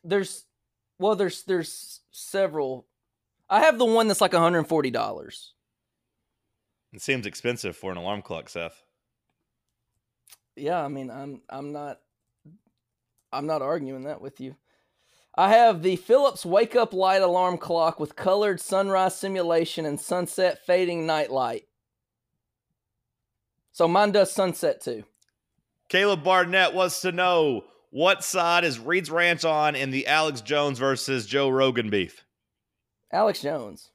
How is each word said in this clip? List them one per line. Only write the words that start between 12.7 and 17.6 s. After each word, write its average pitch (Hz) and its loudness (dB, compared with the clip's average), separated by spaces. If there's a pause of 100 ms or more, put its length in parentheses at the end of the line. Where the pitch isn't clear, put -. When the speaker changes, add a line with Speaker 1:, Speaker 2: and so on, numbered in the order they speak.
Speaker 1:
I'm 143 -6
not 156 -2
arguing 135 -6
that 147 -12
with 139 -18
you. 131 -14 (800)
I 190 4
have 220 6
the 180 2
Philips 247 2
wake 220 2
up 226 2
light 190 2
alarm 180 2
clock 165 0